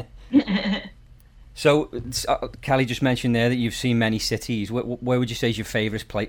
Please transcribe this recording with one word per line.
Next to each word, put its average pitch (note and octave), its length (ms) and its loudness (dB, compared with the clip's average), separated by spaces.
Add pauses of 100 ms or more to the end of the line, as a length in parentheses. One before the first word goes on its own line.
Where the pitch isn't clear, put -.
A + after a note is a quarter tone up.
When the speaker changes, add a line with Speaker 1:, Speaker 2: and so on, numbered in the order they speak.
(320)
Speaker 1:
<laughs> G3+ 500 2 (720)
Speaker 2:
So, D3+ 380 4
it's, A#2+ 360 -8
uh, C3 220 0 (120)
Kelly C3 240 2
just A#2+ 160 -4
mentioned B2 340 2
there A#2 140 4
that B2+ 60 0
you've A#2 180 -2
seen B2 240 0
many A2 220 2
cities. G#2+ 500 -2
Wh-, A#2+ 140 -2
wh-, A#2+ 180 -8
where B2 160 2
would B2 140 0
you A#2 40 -6
say - 140 0
is G#2+ 80 0
your A2 80 -4
favorite G#2+ 420 -2
pla-, G#2 220 -4